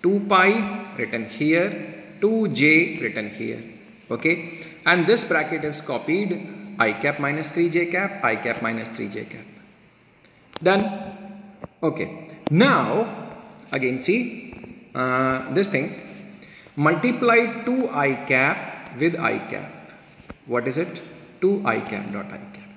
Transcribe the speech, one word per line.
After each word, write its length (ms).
two 160
pi 680
written 280
here, 960
two 280
J 500
written 300
here. 340
Okay, 480
and 220
this 160
bracket 400
is 180
copied 960
I 140
cap 280
minus 280
three 220
J 180
cap, 360
I 120
cap 260
minus 280
three 200
J 160
cap. 200
Done. 220
Okay, 480
now 800
again 280
see, 920
uh, 600
this 160
thing, 240
multiply 880
two 260
I 240
cap 720
with 200
I 200
cap. 320
What 220
is 100
it? 240
Two 240
I 140
cap 320
dot 140
I 120
cap. 400